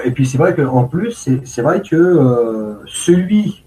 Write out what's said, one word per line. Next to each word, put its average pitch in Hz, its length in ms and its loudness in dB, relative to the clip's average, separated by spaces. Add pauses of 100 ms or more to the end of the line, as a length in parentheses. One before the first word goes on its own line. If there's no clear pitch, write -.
et - 80 0
puis 131 140 0
c'est 131 120 -4
vrai 175 160 2
qu'en 127 300 0
plus, 185 280 -4
c'est, 131 340 -4
c'est - 160 -8
vrai 175 200 0
que, - 140 -2
euh, 120 800 2 (120)
celui, 185 800 0